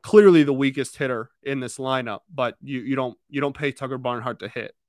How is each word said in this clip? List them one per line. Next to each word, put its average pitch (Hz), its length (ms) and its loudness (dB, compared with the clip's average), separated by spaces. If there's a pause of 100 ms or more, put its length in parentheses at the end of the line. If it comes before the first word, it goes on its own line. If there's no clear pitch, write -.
clearly 196 420 8
the 143 80 0
weakest 135 460 -4
hitter 123 340 -6 (100)
in 135 200 -6
this 123 160 -10
lineup, 131 420 -6 (140)
but 131 280 -4
you, 135 200 -8
you 131 160 -4
don't, 127 200 -6 (120)
you 139 100 -6
don't 143 180 -4
pay 143 140 -4
Tucker 131 260 -10
Barnhart 123 420 -8
to 98 100 -12
hit. 110 260 -12 (140)